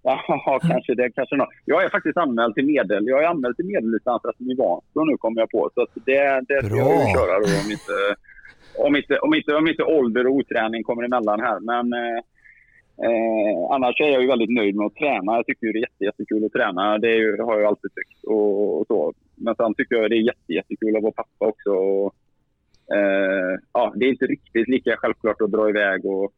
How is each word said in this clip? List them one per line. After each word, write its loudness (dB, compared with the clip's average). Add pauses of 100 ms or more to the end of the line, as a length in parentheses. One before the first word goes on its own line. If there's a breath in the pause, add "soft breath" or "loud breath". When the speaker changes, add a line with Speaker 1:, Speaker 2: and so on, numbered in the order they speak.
Speaker 1:
Ja, 0
<laughs> 2
kanske 0
det, 0
kanske -4
nå-, 0 (140)
jag 2
är 0
faktiskt -2
anmäld 0
till 0
medel-, 2
jag 2
är 4
anmäld -2
till -6
medeldistansresten -2
i -2
Vansbro -2
nu, 0
kommer -4
jag -2
på. 0
Så 0
att -4
det, 0
det 0
ska -2
jag 4
ju 4
Speaker 2:
Bra. 2
Speaker 1:
köra 2
då, 2 (180)
om -6
inte, -8 (920 loud breath)
om 4
inte, 0
om 2
inte, 0
om 2
inte -2
ålder 2
och 2
oträning -2
kommer -4
emellan 0
här. -2
Men, -2
eh, -4 (880 soft breath)
eh, 0
annars 0
är 4
jag 4
ju 2
väldigt 2
nöjd 2
med -2
att -6
träna. -2
Jag -2
tycker -6
ju -2
det -4
är -2
jätte-, -8
jättekul -4
att -4
träna. 0
Det 0
är 4
ju, 0
har 0
jag 4
alltid -2
tyckt -14
och, 0
och -2
så. 0 (220)
Men -4
sen -2
tycker -2
jag 2
det 2
är 2
jätte-, -12
jättekul -4
att 0
vara 0 (100)
pappa -6
också. -6
Och, 0 (880)
eh, 0 (200)
ja, 0
det 0
är 4
inte -2
riktigt -2
lika 0
självklart -4
att 0
dra 2
iväg 0
och -2